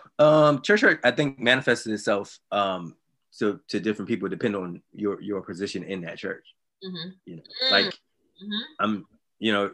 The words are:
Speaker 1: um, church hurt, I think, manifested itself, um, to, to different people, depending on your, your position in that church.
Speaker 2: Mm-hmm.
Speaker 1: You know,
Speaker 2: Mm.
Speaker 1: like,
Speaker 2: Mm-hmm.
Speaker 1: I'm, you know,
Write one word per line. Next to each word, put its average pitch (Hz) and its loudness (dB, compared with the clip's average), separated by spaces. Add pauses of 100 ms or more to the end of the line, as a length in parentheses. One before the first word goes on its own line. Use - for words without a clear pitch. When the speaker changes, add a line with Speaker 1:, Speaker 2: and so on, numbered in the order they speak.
(200)
Speaker 1:
um, 151 6
church 208 4
hurt, 170 4
I - 4
think, 139 0
manifested 123 2
itself, 104 -2 (120)
um, 95 -2 (440)
to, 101 0
to 104 -2
different 101 -4
people, 120 -2
depending 104 -2
on 87 -10 (120)
your, 101 -4
your 98 -6
position 95 -8
in 92 -8
that 82 -12
church. - -10 (400)
Speaker 2:
Mm-hmm. 180 -12 (160)
Speaker 1:
You 170 -16
know, - -20 (260)
Speaker 2:
Mm. 262 0
Speaker 1:
like, 202 4 (560)
Speaker 2:
Mm-hmm. 208 -10
Speaker 1:
I'm, 104 -2 (340)
you 110 0
know, 101 0